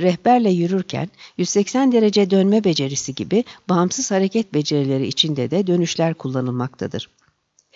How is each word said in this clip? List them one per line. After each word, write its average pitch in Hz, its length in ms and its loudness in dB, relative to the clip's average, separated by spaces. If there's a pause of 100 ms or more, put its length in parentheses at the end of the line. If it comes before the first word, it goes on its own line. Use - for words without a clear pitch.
rehberle 208 500 2
yürürken 180 600 -2 (280)
yüz 180 100 -2
seksen 254 440 0
derece 208 380 4
dönme 196 340 4
becerisi 139 500 -2
gibi 185 300 -2 (240)
bağımsız 185 420 0
hareket 196 440 -2
becerileri 139 520 0
içinde 135 440 -2
de 190 160 0
dönüşler 170 480 0
kullanılmaktadır. 127 960 -6 (640)